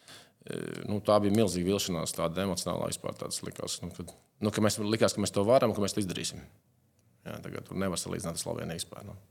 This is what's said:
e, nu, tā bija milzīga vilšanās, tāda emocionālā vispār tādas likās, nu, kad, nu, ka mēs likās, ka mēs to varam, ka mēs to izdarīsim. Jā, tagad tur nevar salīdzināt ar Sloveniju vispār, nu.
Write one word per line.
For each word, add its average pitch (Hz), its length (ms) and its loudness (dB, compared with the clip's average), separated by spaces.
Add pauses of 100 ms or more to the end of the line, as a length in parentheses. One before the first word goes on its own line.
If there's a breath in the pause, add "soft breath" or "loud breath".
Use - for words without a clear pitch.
(500 loud breath)
e, 50 80 -6 (320)
nu, 104 160 -2
tā 104 160 8
bija 101 140 4
milzīga 90 400 4
vilšanās, 82 420 -2
tāda 82 300 0
emocionālā 87 420 -2
vispār - 320 -6
tādas - 240 -6
likās, - 400 -6
nu, 87 80 -8
kad, 87 160 -10 (320)
nu, 104 80 2
ka 107 160 2
mēs 104 160 2
likās, 107 320 4
ka 107 80 -2
mēs 95 160 0
to 101 80 4
varam, 123 320 6
ka 101 80 2
mēs - 80 -2
to 107 80 -2
izdarīsim. 85 400 -4 (880)
Jā, - 160 -8
tagad - 240 -10
tur 92 160 -6
nevar 87 160 -2
salīdzināt 82 380 -6
ar - 20 -6
Sloveniju 82 400 -6
vispār, - 300 -10
nu. - 20 -12 (180)